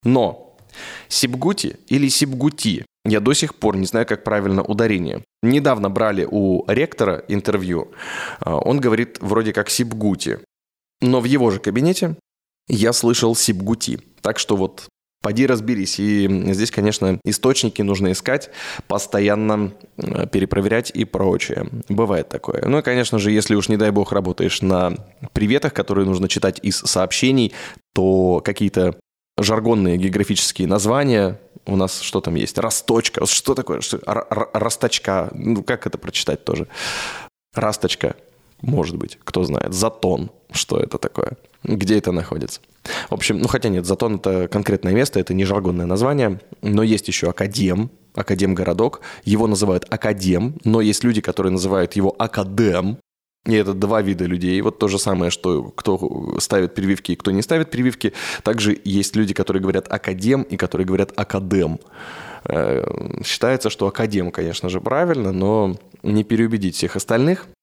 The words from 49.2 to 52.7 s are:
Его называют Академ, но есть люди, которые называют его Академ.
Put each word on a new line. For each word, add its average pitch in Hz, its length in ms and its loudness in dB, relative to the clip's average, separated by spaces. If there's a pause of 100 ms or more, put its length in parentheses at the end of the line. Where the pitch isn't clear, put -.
Его 107 220 2
называют 98 420 2
Академ, 104 760 0
но 113 180 4
есть 107 200 2
люди, 113 200 2
которые 95 280 0
называют 92 460 0
его 98 220 2
Академ. 101 800 0 (480)